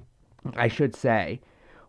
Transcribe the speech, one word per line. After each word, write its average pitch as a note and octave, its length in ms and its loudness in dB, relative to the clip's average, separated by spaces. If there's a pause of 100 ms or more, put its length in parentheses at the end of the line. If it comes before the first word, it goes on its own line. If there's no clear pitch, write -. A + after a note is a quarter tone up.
(560)
I A#2+ 120 2
should A#2+ 280 0
say. G#2+ 440 0 (500)